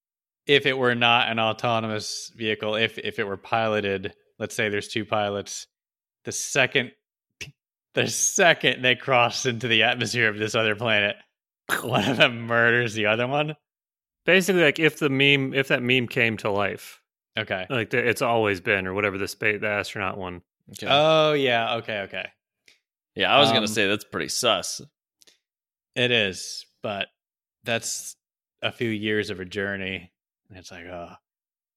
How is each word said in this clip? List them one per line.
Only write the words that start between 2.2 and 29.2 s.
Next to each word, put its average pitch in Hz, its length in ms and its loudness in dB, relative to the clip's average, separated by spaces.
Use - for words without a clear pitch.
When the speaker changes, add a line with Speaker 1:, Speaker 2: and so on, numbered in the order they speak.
Speaker 1:
vehicle, 107 380 -2
if, 110 240 0
if 107 200 -8
it 117 60 -2
were 98 120 -8
piloted, 101 800 -2
let's 107 160 -8
say 113 140 0
there's 104 200 -4
two 110 160 -4
pilots, 101 640 -4
the - 80 -8
second, 127 600 0
the 120 140 0
second 139 760 2
they 127 140 2
cross 120 500 0
into 120 220 -2
the 113 160 4
atmosphere 117 440 0
of 104 100 -4
this 107 160 -2
other 110 200 2
planet, 104 420 0
<laughs> - 340 -8
one 131 260 0
of 131 80 0
them 117 300 2
murders 117 480 2
the 107 120 0
other 113 200 2
one? 151 300 -2
Speaker 2:
Basically, 180 360 4
like, 143 160 4
if 156 200 2
the 156 100 0
meme, 135 460 4
if 135 140 0
that 135 140 0
meme 123 240 2
came 113 320 0
to 110 120 -4
life. 98 500 -4
Speaker 1:
Okay. 98 320 -4
Speaker 2:
Like, 117 200 -2
the, 127 160 0
it's 117 160 0
always 110 380 2
been, 95 260 0
or 92 80 -4
whatever 101 220 0
the 98 120 -4
spa-, 104 300 -2
the 107 100 -4
astronaut 101 500 -4
one. 90 240 -10
Speaker 3:
Okay. 101 180 -10
Speaker 1:
Oh, 156 420 4
yeah. 120 440 0
Okay, 107 240 -6
okay. 95 260 -8
Speaker 3:
Yeah, 98 200 2
I 127 60 8
was 143 80 6
gonna 113 140 2
Speaker 1:
Um, 107 40 -2
Speaker 3:
say 107 220 0
that's 104 160 0
pretty 80 240 -6
sus. - 520 -2
Speaker 1:
It 123 160 2
is, 101 520 0
but 98 260 -4
that's - 500 -6
a 110 80 0
few 117 200 -2
years 107 400 -2